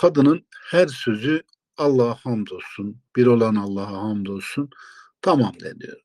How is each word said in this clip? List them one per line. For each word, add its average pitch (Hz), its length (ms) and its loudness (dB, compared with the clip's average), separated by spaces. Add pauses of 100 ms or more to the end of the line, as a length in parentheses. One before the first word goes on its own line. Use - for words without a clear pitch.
Kadının 156 460 4 (240)
her 175 160 4
sözü, 131 560 -2 (340)
"Allah'a 127 380 2
hamdolsun, 104 880 -8 (140)
bir 123 100 6
olan 113 280 4
Allah'a 101 480 -4
hamdolsun." 104 680 -6 (520)
Tamam 135 380 0
deniyor. - 440 -14